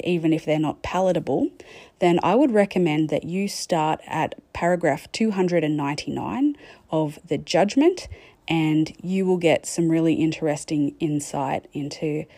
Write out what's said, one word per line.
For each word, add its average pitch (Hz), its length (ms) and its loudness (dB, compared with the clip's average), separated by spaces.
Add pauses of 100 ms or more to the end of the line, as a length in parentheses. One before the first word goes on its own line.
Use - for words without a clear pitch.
even 165 260 2
if 156 140 0
they're 151 120 2
not 156 260 -2
palatable, 180 640 0 (500)
then 175 240 4
I 180 120 4
would 269 160 4
recommend 175 580 2
that 151 160 -2
you 190 240 -4
start 156 580 -2
at - 280 -4 (180)
paragraph 170 580 0
two 220 200 0
hundred 175 340 0
and 151 100 0
ninety-nine 147 800 -2 (360)
of 156 340 -2
the 147 140 -2
judgment, 240 680 2 (400)
and 156 540 0
you 190 240 -2
will 185 120 2
get 165 280 2
some 170 240 0
really 160 260 2
interesting 151 840 -2
insight 143 760 -4
into 147 520 -6 (120)